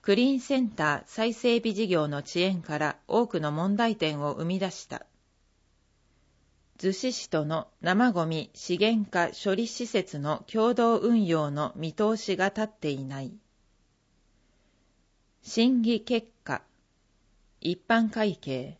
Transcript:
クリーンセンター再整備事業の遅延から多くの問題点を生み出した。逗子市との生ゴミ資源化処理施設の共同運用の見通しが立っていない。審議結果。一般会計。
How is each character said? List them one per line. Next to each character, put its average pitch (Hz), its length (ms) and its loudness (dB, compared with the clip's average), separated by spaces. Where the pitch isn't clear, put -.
ク 202 140 2
リ 262 180 4
ー 262 40 0
ン - 20 -2
セ 262 220 0
ン 226 80 0
タ 151 280 0
ー - 80 -10
再 226 280 -2
整 233 260 2
備 226 140 -2
事 208 140 -2
業 160 200 2
の 147 120 -4
遅 175 200 -4
延 185 220 2
か 151 160 -6
ら 151 200 -2
多 226 200 2
く 156 140 -2
の 151 100 -2
問 180 240 0
題 226 200 2
点 151 260 -2
を 147 120 -2
生 165 120 -6
み 180 140 -2
出 190 120 -2
し - 140 -16
た。 - 200 -14
逗 190 140 0
子 254 180 -4
市 - 180 -10
と 156 140 0
の 156 240 -4
生 214 300 4
ゴ 170 160 0
ミ 160 260 -4
資 - 260 -4
源 214 300 2
化 175 200 0
処 196 260 -2
理 226 120 -2
施 240 200 -8
設 185 320 -2
の 147 320 -2
共 220 240 2
同 233 220 4
運 226 280 4
用 160 240 2
の 143 260 -4
見 156 180 -6
通 214 240 0
し 202 180 -2
が 185 140 0
立 214 120 -4
っ 214 60 -2
て 160 240 -6
い 135 120 -6
な 135 180 -10
い。 131 120 -10
審 240 400 2
議 220 200 0
結 226 260 -4
果。 - 180 -6
一 180 260 -4
般 226 220 4
会 214 280 -2
計。 139 420 -8